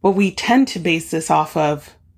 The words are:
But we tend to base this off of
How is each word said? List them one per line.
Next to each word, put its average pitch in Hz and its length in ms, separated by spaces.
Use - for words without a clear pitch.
But 196 100
we 190 180
tend 262 380
to - 100
base 165 320
this 160 200
off 156 280
of 151 360